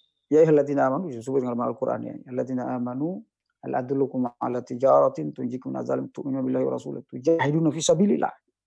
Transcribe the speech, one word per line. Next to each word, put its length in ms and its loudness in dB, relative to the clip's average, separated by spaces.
ya 80 8
ayyuhalladzina 480 6
amanu, 240 -2
disebut 320 -2
dalam 160 -2
Al-Quran 480 -2
ya, 80 -12
"Alladzina 400 -4
amanu, 480 -4
hal 240 -4
adullukum 560 -2
ala 240 -4
tijaratin 720 2
tunjikum 400 -8
min 80 -6
azabin 240 -4
tu'minu 400 -6
billahi 160 -2
wa 160 -2
rasulih, 320 -12
tujahiduna 560 2
fi 160 -2
sabilillah. 480 2